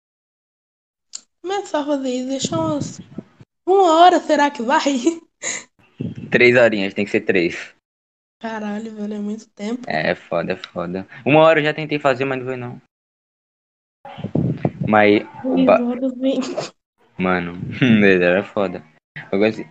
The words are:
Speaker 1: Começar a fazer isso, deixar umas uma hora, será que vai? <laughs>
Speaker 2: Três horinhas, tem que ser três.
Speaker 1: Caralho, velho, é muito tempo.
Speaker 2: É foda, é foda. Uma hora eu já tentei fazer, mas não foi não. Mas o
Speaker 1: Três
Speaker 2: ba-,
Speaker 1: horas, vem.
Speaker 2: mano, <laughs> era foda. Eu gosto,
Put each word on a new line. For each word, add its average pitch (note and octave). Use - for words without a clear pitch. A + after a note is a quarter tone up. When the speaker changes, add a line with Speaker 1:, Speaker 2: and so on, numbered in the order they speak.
Speaker 1:
Começar F#4+
a C#4+
fazer C4+
isso, B3+
deixar C4+
umas D#4
uma G4
hora, F4+
será D4
que C#4+
vai? C#4
<laughs> -
Speaker 2:
Três A#2+
horinhas, A2
tem G#2
que G2
ser G#2+
três. F2
Speaker 1:
Caralho, G#3+
velho, G#3
é G#3
muito G#3
tempo. A#3
Speaker 2:
É E2
foda, F2
é F#2
foda. F2+
Uma C#3+
hora D#3+
eu D3
já D3+
tentei D3
fazer, C3+
mas C3+
não B2+
foi B2+
não. B2
Mas G#2
o C4
Speaker 1:
Três C4
Speaker 2:
ba-, -
Speaker 1:
horas, B3
vem. C4
Speaker 2:
mano, F2+
<laughs> G#2
era F2+
foda. F#2
Eu G2
gosto, G#2